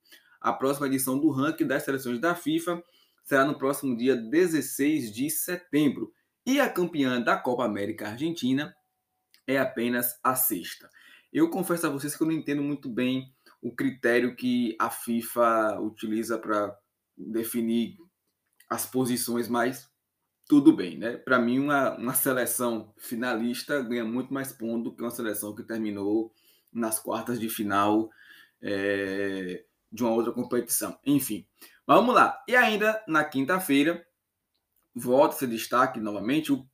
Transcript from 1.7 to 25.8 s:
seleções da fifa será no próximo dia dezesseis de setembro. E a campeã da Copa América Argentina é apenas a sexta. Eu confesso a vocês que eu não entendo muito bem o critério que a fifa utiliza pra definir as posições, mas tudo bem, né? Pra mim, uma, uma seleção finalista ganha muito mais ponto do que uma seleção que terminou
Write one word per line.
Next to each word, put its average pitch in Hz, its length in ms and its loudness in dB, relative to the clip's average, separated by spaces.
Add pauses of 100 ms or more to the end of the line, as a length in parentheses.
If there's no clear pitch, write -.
seleções 123 360 -4
da 170 160 0
fifa 170 480 -2 (400)
será 165 200 4
no 151 140 0
próximo 135 400 -2
dia 127 180 4
dezesseis 139 960 0
de 123 180 -4
setembro. - 840 -2 (320)
E 269 160 4
a 240 80 2
campeã 139 500 0
da 156 160 2
Copa 127 300 0
América 104 440 -4
Argentina 135 640 -2 (720)
é 135 100 2
apenas 123 680 -2
a 131 120 2
sexta. - 540 -4 (440)
Eu 160 160 4
confesso 175 380 -2
a - 20 0
vocês 143 260 -6
que - 60 -2
eu 160 60 0
não 160 60 0
entendo 143 280 -2
muito 143 260 -4
bem 127 460 -2 (280)
o 123 140 -8
critério 123 600 0
que 123 440 0
a 110 100 -2
fifa 113 920 0
utiliza 107 560 -4
pra 104 400 -2 (400)
definir 113 800 -2 (720)
as 113 160 -6
posições, 120 640 -2
mas 120 420 -2 (560)
tudo 147 240 8
bem, 85 260 2
né? 117 200 -6
Pra 127 200 2
mim, 120 220 2
uma, 139 380 2
uma 120 160 -4
seleção 120 840 0
finalista 120 840 -4
ganha 120 240 -2
muito 127 280 -4
mais 135 200 -6
ponto 113 320 -4
do 110 100 -10
que - 60 -12
uma 120 100 -4
seleção 104 420 -6
que 104 100 -12
terminou 107 680 -2 (400)